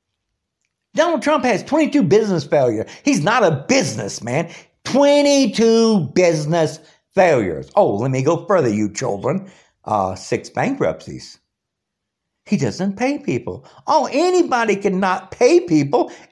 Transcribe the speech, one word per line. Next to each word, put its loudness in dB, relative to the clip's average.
Donald 0
Trump 0
has 0
twenty-two 2
business 2
failure. 0
He's 0
not 2
a 0
businessman. -2
Twenty-two 2
business 0
failures. 2
Oh, 4
let -2
me -2
go 0
further, 2
you -2
children. -6
Uh, -2
six -8
bankruptcies. -6
He -2
doesn't -4
pay -2
people. -8
Oh, 2
anybody 0
can -2
not -4
pay 4
people, 0